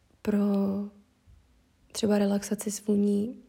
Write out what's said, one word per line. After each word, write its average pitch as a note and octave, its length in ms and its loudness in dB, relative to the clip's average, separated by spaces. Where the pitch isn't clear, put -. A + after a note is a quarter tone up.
pro G3+ 160 0
třeba G#3 260 2
relaxaci G3+ 520 0
s - 160 -10
vůní G#3 500 2